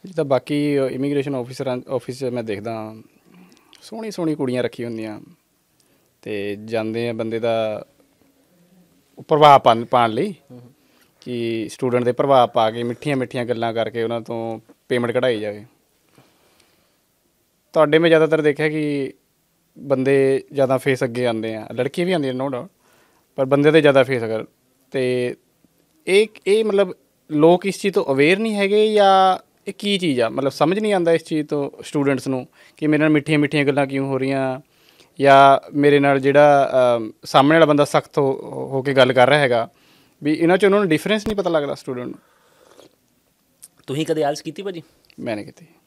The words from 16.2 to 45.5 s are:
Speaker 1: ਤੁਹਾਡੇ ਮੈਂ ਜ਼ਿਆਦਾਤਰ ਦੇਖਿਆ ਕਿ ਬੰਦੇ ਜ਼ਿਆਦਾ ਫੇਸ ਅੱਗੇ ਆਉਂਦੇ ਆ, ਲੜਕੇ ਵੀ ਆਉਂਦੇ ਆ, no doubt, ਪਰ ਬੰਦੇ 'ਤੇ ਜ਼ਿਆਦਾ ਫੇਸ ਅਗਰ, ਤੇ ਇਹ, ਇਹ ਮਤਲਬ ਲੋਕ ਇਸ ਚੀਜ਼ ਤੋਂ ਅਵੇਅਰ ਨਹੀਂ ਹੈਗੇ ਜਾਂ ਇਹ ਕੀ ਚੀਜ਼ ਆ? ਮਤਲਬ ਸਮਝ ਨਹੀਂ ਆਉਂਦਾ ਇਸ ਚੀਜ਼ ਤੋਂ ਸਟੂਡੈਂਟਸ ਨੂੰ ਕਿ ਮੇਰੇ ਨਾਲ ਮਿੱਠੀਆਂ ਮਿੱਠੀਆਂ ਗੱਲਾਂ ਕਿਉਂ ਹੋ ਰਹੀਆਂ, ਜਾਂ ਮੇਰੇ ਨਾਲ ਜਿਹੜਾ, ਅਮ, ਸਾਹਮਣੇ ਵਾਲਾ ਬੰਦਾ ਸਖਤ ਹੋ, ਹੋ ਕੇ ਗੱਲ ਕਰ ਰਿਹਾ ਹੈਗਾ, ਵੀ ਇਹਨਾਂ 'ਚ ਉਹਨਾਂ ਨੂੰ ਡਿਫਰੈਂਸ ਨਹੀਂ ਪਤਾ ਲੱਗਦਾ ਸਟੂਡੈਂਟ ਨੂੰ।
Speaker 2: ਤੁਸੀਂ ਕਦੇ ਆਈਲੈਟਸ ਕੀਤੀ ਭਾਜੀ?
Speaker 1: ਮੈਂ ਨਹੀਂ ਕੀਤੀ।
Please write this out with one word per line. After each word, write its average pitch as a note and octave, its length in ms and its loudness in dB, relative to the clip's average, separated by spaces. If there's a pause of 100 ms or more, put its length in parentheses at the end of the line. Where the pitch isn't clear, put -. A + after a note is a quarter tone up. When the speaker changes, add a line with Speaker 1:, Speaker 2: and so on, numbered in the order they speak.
Speaker 1:
ਤੁਹਾਡੇ D#3 260 4
ਮੈਂ E3 120 4
ਜ਼ਿਆਦਾਤਰ D#3 300 4
ਦੇਖਿਆ D3+ 280 0
ਕਿ D3 440 -4 (680)
ਬੰਦੇ C3+ 720 0
ਜ਼ਿਆਦਾ C3+ 260 0
ਫੇਸ C3+ 260 -2
ਅੱਗੇ B2 220 -4
ਆਉਂਦੇ A2+ 280 -4
ਆ, A2 180 -12
ਲੜਕੇ C3+ 320 -4
ਵੀ F#3 80 -2
ਆਉਂਦੇ D3 160 -2
ਆ, B2+ 40 -4
no B2+ 60 -8
doubt, C3+ 300 -8 (680)
ਪਰ C3+ 80 -2
ਬੰਦੇ C#3+ 240 2
'ਤੇ D#3 120 6
ਜ਼ਿਆਦਾ C#3 220 4
ਫੇਸ B2 200 -2
ਅਗਰ, A2 220 -6 (460)
ਤੇ B2+ 440 -4 (720)
ਇਹ, G3+ 200 2 (200)
ਇਹ G#3+ 180 2
ਮਤਲਬ G3 300 0 (360)
ਲੋਕ E3 360 4
ਇਸ F#3 140 -6
ਚੀਜ਼ F#3+ 140 -4
ਤੋਂ G3+ 180 0
ਅਵੇਅਰ D3+ 260 4
ਨਹੀਂ A3 160 -4
ਹੈਗੇ G#3 380 0
ਜਾਂ F#3+ 580 4 (160)
ਇਹ G3+ 120 -10
ਕੀ G3+ 200 -2
ਚੀਜ਼ D3 220 0
ਆ? A2+ 80 2
ਮਤਲਬ C3+ 220 -2
ਸਮਝ E3 280 0
ਨਹੀਂ G#3+ 160 -2
ਆਉਂਦਾ E3+ 180 2
ਇਸ D#3+ 120 0
ਚੀਜ਼ D3+ 240 -6
ਤੋਂ C#3+ 220 -6 (120)
ਸਟੂਡੈਂਟਸ C#3 460 -2
ਨੂੰ C3 200 -6 (280)
ਕਿ D#3 100 -6
ਮੇਰੇ D3+ 140 2
ਨਾਲ D#3 100 2
ਮਿੱਠੀਆਂ D3+ 280 0
ਮਿੱਠੀਆਂ D3 260 -2
ਗੱਲਾਂ C#3 220 0
ਕਿਉਂ C3+ 200 -6
ਹੋ C3+ 120 -4
ਰਹੀਆਂ, C3+ 420 -4 (600)
ਜਾਂ C#3 540 6
ਮੇਰੇ C#3+ 240 4
ਨਾਲ C#3 220 2
ਜਿਹੜਾ, C#3+ 520 4 (240)
ਅਮ, A2+ 160 -8 (120)
ਸਾਹਮਣੇ D3 300 4
ਵਾਲਾ D#3+ 120 6
ਬੰਦਾ D3 180 2
ਸਖਤ - 340 -2
ਹੋ, C3+ 140 0 (340)
ਹੋ C3+ 160 -6
ਕੇ C#3 120 -4
ਗੱਲ B2+ 180 6
ਕਰ B2 160 6
ਰਿਹਾ D3 120 4
ਹੈਗਾ, A#2+ 280 0 (540)
ਵੀ D3 100 -2
ਇਹਨਾਂ E3+ 260 2
'ਚ G#3 60 0
ਉਹਨਾਂ G3+ 140 4
ਨੂੰ G3+ 100 0
ਡਿਫਰੈਂਸ F#3 380 -2
ਨਹੀਂ G#3+ 100 -4
ਪਤਾ F3+ 140 -2
ਲੱਗਦਾ C#3+ 240 -2
ਸਟੂਡੈਂਟ B2 320 -12
ਨੂੰ। - 120 -14 (1700)
Speaker 2:
ਤੁਸੀਂ D3 200 -6
ਕਦੇ D#3 160 -2
ਆਈਲੈਟਸ D3 180 -4
ਕੀਤੀ E3 220 -14
ਭਾਜੀ? F3+ 200 -12 (380)
Speaker 1:
ਮੈਂ A2 160 -8
ਨਹੀਂ G2+ 100 -12
ਕੀਤੀ। - 200 -20 (200)